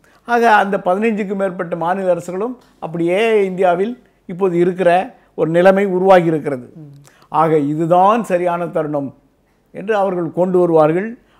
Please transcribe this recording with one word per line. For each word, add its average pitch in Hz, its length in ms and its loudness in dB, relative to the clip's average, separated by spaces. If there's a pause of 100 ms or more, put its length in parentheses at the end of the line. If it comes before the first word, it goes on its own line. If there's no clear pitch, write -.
(280)
ஆக 233 260 4
அந்த 196 300 2
பதினைஞ்சுக்கு 202 500 -2
மேற்பட்ட 185 420 -4
மாநில 180 380 -2
அரசுகளும் 185 420 -8 (220)
அப்படியே 185 640 0
இந்தியாவில் 185 580 -2 (240)
இப்போது 180 320 -2
இருக்கிற 180 560 2 (200)
ஒரு 156 160 -2
நிலைமை 190 360 4
உருவாகி 185 400 2
இருக்கிறது. 143 460 -4 (560)
ஆக 156 300 2
இதுதான் 170 680 0
சரியான 175 420 -4
தருணம் 147 480 -6 (560)
என்று 190 260 -6
அவர்கள் 185 360 -2
கொண்டு 180 260 0
வருவார்கள். 170 600 2 (220)